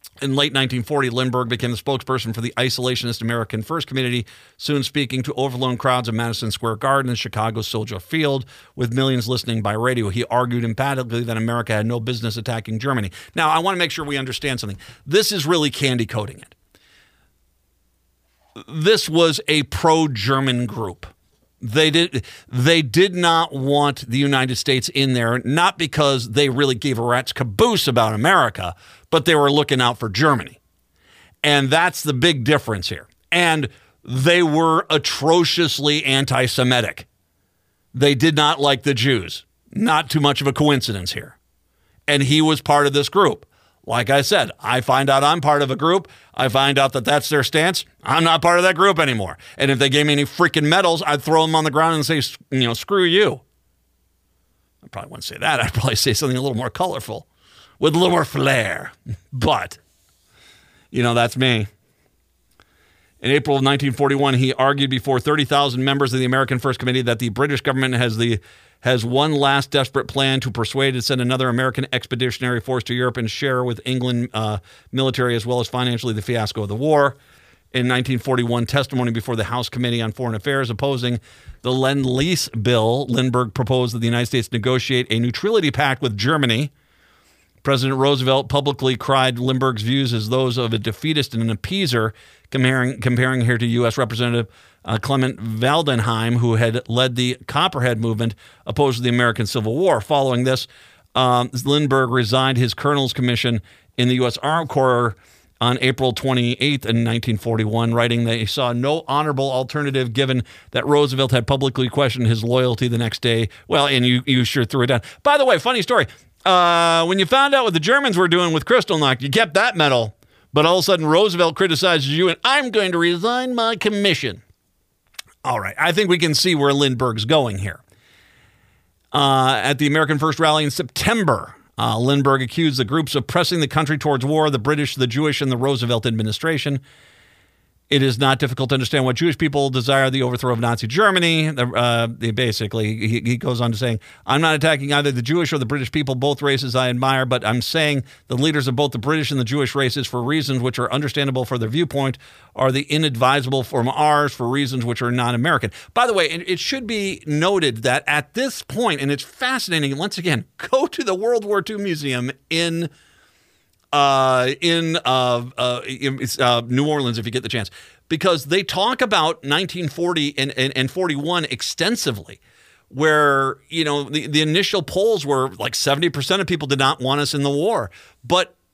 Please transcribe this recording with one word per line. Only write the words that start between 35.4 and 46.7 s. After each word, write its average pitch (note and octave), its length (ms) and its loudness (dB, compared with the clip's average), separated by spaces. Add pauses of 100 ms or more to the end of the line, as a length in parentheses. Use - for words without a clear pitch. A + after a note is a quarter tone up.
anti-Semitic. B2+ 1000 0 (880)
They C#3+ 200 4
did D3 220 2
not D3+ 240 2
like C#3 220 2
the C#3+ 120 0
Jews. A2 520 -2 (260)
Not D#3+ 380 0
too D#3 100 0
much C#3+ 220 2
of C#3 40 -2
a C3+ 60 2
coincidence A#2+ 600 0
here. - 260 -12 (680)
And C#3+ 180 2
he D3+ 180 4
was D#3 180 2
part D3 260 4
of C3+ 60 2
this C#3+ 160 0
group. F#3 380 2 (420)
Like A#2 220 -2
I C#3 120 4
said, C3+ 360 0
I B2+ 220 -2
find C3+ 280 2
out C3+ 140 4
I'm D#3+ 180 2
part C#3+ 220 2
of C3 80 0
a B2 60 -4
group. E3+ 320 0 (260)
I C3+ 140 0
find C3+ 280 2